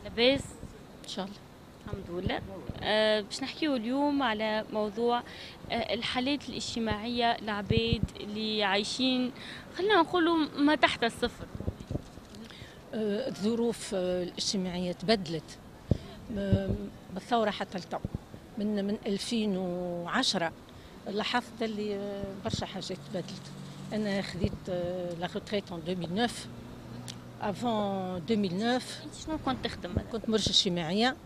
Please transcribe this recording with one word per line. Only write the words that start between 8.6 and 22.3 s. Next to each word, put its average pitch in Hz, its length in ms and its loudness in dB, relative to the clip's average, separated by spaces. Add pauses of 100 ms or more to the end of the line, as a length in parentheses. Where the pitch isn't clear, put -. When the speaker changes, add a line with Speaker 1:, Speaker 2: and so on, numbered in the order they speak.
Speaker 1:
عايشين، 247 680 4 (460)
خلينا 403 180 6
نقولوا، 339 420 6 (200)
ما 294 180 8
تحت - 280 4
الصفر. 233 420 0 (1500)
Speaker 2:
آه، 214 340 0
الظروف، 226 680 0
آه، 180 300 2
الاجتماعية 180 680 0
تبدلت، 170 680 0 (800)
آه، 196 320 4 (440)
بالثورة 214 360 2
حتى 196 280 -4
لتو. 175 200 -6 (600)
من، 208 280 0
من 208 120 2 (100)
ألفين 208 500 2
وعشرة 175 920 0 (560)
لاحظت 214 540 -2
اللي، 208 340 -2
آه، 202 280 -4 (200)